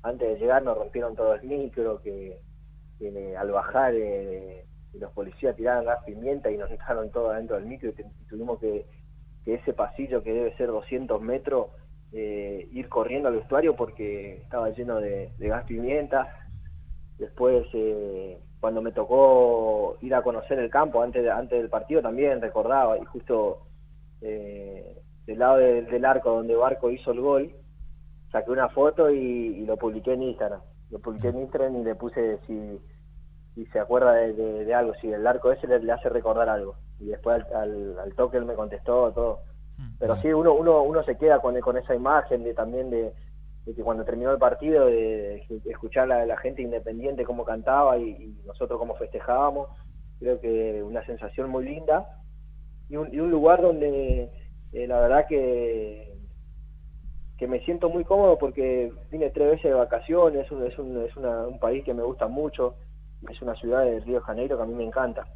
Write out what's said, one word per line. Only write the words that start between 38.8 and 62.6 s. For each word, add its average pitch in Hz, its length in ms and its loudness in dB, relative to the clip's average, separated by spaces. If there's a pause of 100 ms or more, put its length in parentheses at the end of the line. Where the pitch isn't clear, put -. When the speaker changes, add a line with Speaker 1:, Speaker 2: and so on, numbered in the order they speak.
Speaker 1:
todo. 117 280 -2 (380)
Speaker 2:
Mm, 127 120 -12 (100)
Speaker 1:
Pero 113 160 0
Speaker 2:
bien. 95 80 -4
Speaker 1:
sí, 156 100 4
uno, 156 200 6
uno, 160 280 8
uno 151 220 2
se 127 140 -2
queda 151 220 8
con, 127 220 2
con 127 160 0
esa 127 180 -2
imagen 131 480 2
de, 117 120 -4
también 123 340 -4
de, 113 240 -2 (520)
de 113 100 -10
que 117 80 -8
cuando 113 200 -2
terminó 120 280 0
el 135 80 2
partido, 135 480 6
de, 110 600 0
de 113 240 -8
escuchar 131 400 0
a 120 140 2
la 117 120 -2
gente - 260 -6
independiente 120 600 -6
cómo 120 220 -4
cantaba 131 540 4
y, 113 100 -4
y 104 360 -14
nosotros 117 340 -6
cómo 117 160 -4
festejábamos. 135 760 0 (500)
Creo 123 220 -2
que 110 420 -2
una 113 220 -6
sensación 127 460 -8
muy 127 140 -2
linda 151 540 -2 (720)
y 147 60 -10
un, 147 180 -4
y 143 60 -2
un 170 100 2
lugar 165 320 8
donde, 139 680 2 (420)
eh, 123 140 -4
la 123 120 2
verdad 131 300 6
que, 113 880 0 (1200)
que 123 100 -4
me 123 160 -2
siento 175 260 0
muy 170 140 0
cómodo 190 340 6
porque 131 540 0 (180)
vine 156 200 -2
tres 147 220 4
veces 156 200 4
de 131 60 4
vacaciones, 139 680 4
es 147 60 -12
un, 131 160 -4
es - 100 -8
un, 127 240 -6
es 117 140 -6
una, 120 320 -4
un 123 100 -10
país 131 280 0
que 127 80 -4
me 117 100 -4
gusta 120 240 -2
mucho, 135 480 -2 (540)